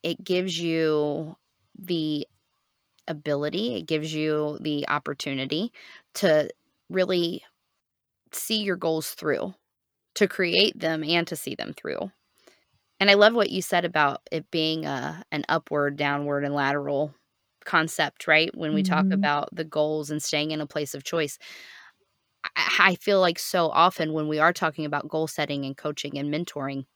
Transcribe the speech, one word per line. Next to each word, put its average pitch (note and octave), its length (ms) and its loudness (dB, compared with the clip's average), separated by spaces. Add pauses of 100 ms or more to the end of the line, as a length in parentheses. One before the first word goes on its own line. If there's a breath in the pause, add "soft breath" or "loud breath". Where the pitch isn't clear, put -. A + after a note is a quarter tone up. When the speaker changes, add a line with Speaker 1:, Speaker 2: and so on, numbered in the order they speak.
Speaker 1:
It E3+ 180 -2
gives F3+ 360 0
you D#3 760 0 (400)
the D#3 500 -2 (800)
ability, D3+ 680 -2
it E3 120 -6
gives D#3 280 -2
you D3+ 460 0
the D3 280 -2
opportunity C#3+ 840 -4 (420 loud breath)
to D#3 340 4 (400)
really F3+ 540 0 (920)
see A3 300 -2
your G3 140 0
goals D#3+ 340 -2
through, E3+ 440 -2 (600)
to G#3 120 4
create F#3 520 2
them D#3+ 260 -2
and E3+ 220 2
to D#3+ 100 -6
see - 180 -8
them - 200 -8
through. - 360 -6 (920 soft breath)
And G3+ 100 4
I G3+ 40 6
love G#3 200 6
what A3+ 160 2
you F#3 120 -4
said F3 220 0
about D3+ 360 0 (100)
it D3+ 200 -6
being D#3+ 360 -2
a, C#3+ 440 -6
an D3+ 180 -4
upward, C#3+ 480 0
downward, C#3+ 480 -2
and C#3+ 100 -2
lateral C#3+ 600 0 (500)
concept, - 600 0
right? D#3+ 300 6
When D3+ 180 -2
we D3+ 80 4
talk F#3 220 4
Speaker 2:
Mm-hmm. F#3+ 80 4
Speaker 1:
about D3 400 2
the E3 120 -6
goals D3+ 460 0
and D3+ 120 -4
staying D3+ 280 -2
in D#3 100 -4
a D3 60 -4
place D3+ 280 -6
of C#3 100 -10
choice. D#3 340 -2 (1160 loud breath)
I, - 220 0
I F#3+ 180 6
feel G3 240 4
like F3 180 4
so E3+ 320 2
often E3 420 4
when D#3 160 -2
we D3+ 100 0
are E3 140 6
talking D#3+ 320 -2
about D3 240 -4
goal D#3+ 180 0
setting C#3+ 380 -4
and C3+ 120 -6
coaching D3 420 -6
and D3 140 -2
mentoring C#3 520 -4 (120)